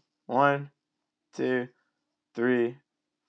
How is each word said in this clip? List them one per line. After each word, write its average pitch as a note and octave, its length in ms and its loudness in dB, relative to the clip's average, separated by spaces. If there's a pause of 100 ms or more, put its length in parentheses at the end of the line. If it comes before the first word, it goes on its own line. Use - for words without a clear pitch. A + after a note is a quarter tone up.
(260)
One, C#3+ 460 0 (640)
two, B2+ 320 -4 (680)
three, B2 440 0 (520)